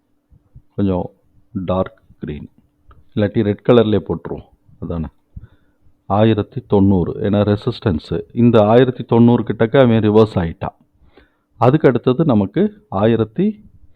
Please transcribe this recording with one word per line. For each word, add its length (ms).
கொஞ்சம் 360
டார்க் 500
கிரீன். 320
இல்லாட்டி 280
ரெட் 260
கலர்லயே 400
போட்டுருவோம். 380
அதானே? 280
ஆயிரத்தி 540
தொண்ணூறு. 520
ஏன்னா 440
ரெசிஸ்டன்ஸ். 680
இந்த 340
ஆயிரத்தி 380
தொண்ணூறு 380
கிட்டக்க 400
அவன் 280
ரிவர்ஸ் 240
ஆயிட்டான். 420
அதுக்கு 320
அடுத்தது 360
நமக்கு 640
ஆயிரத்தி 760